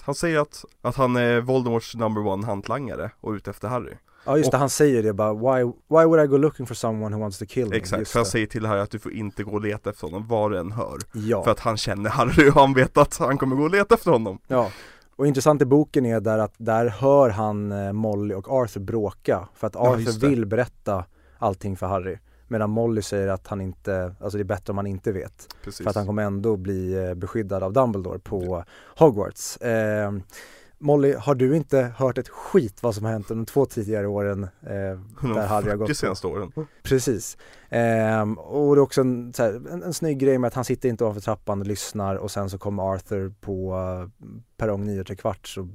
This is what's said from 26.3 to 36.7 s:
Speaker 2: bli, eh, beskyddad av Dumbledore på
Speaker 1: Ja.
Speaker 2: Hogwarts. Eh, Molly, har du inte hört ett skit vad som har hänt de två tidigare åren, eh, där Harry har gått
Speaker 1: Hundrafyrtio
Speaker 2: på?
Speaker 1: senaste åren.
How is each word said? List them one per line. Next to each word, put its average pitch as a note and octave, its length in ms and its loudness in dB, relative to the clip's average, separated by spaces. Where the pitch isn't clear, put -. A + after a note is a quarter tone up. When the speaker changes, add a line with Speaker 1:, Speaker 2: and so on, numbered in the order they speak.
Speaker 2:
bli, F#2 520 -4
eh, F2+ 60 -6
beskyddad F#2+ 480 -6
av F#2+ 100 -4
Dumbledore G2+ 460 0
på F#2 260 -6
Speaker 1:
Ja. F2+ 200 -4
Speaker 2:
Hogwarts. - 500 -2
Eh, G#2+ 560 -2
Molly, C#3+ 360 4
har C#3 200 0
du C3 220 4
inte C3 400 0
hört C3 220 0
ett A#2+ 100 -6
skit - 540 0
vad A#2 120 0
som G#2 100 -6
har A2+ 80 0
hänt G#2+ 160 -6
de A2+ 180 -4
två C#3 200 2
tidigare G#2 400 -4
åren, G2+ 360 -2
eh, - 280 -12
där G2+ 760 -4
Harry G#2 240 0
har G#2 60 0
gått G#2 120 -2
Speaker 1:
Hundrafyrtio - 0 -
Speaker 2:
på? D3 60 -4
Speaker 1:
senaste F#2+ 320 -4
åren. F2 260 -6